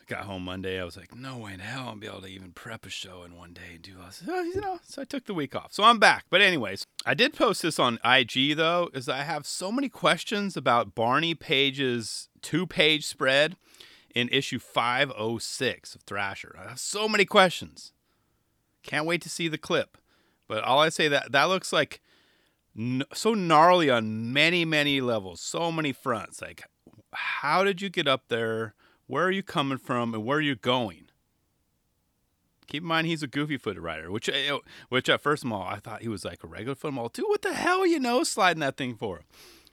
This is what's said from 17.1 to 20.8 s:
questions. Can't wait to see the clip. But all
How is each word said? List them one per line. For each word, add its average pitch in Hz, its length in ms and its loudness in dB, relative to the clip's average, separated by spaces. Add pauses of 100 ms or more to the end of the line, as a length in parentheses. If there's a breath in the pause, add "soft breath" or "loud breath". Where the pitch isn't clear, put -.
questions. - 720 2 (880)
Can't 151 220 -2
wait 170 160 0
to - 80 -12
see 170 180 -4
the 151 100 -4
clip. - 400 -2 (520)
But 107 160 -2
all 131 160 6